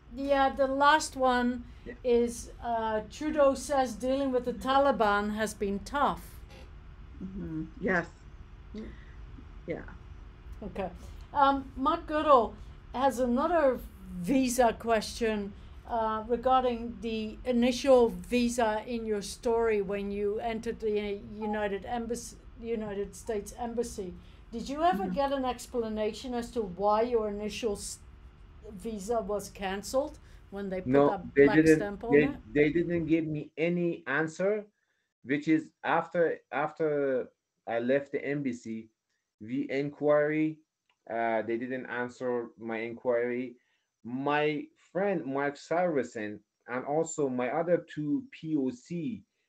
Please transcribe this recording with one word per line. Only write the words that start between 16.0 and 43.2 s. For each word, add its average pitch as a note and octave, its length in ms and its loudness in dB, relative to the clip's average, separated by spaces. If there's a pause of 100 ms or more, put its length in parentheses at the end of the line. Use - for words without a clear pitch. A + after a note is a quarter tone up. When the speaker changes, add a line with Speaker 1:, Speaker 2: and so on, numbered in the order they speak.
Speaker 1:
regarding A#3+ 720 2
the A3 440 -4
initial B3 640 6
visa A3+ 760 0
in A#3 200 -6
your G#3 160 -2
story A3+ 600 0
when G3+ 280 -4
you G3+ 300 -2
entered A3+ 400 -4
the G#3 400 -2 (140)
United G#3 520 -2
Embassy, A#3 500 -6 (240)
United G#3 560 -4
States G#3 420 -6
Embassy. A#3 560 -6 (380)
Did A#3 160 -8
you C#4+ 140 -4
ever E4+ 220 2
Speaker 3:
Mm-hmm. F#3 100 -4
Speaker 1:
get C#4 180 0
an C4+ 120 0
explanation A3+ 880 -4
as A#3 200 -4
to A#3 100 -2
why G#3 400 2
your A#3 260 0
initial G#3 440 -4
s-, - 260 -8 (760)
visa G#3+ 480 -4
was G3+ 300 -4
canceled G#3 680 -4 (320)
when G3 200 -8
they F#3 100 -4
put A#2+ 80 -8
Speaker 2:
No, C#3+ 220 6
Speaker 1:
that E3+ 240 -6
Speaker 2:
they C#3 100 10
Speaker 1:
black D#3 120 8
Speaker 2:
didn't, D#3 200 10
Speaker 1:
stamp - 280 -2
on A#2 80 -2
Speaker 2:
they, D3 120 8
Speaker 1:
it? C#3 120 -2 (180)
Speaker 2:
they D3 180 6
didn't E3+ 340 0
give D#3 200 2
me D3+ 320 -6
any F3 480 0
answer, F3 600 0 (580)
which D3 240 -2
is D#3 220 2 (140)
after, E3 540 0 (140)
after C#3+ 760 -2 (400)
I A#2 120 -2
left C3+ 320 0
the C#3 120 -4
embassy, A#2+ 640 -6 (520)
the B2 300 -6
inquiry, D3 880 0 (520)
uh, A2+ 320 0
they A2+ 140 -2
didn't B2+ 300 -6
answer B2 600 -4 (100)
my A2+ 200 -6
inquiry. A#2+ 800 -2 (460)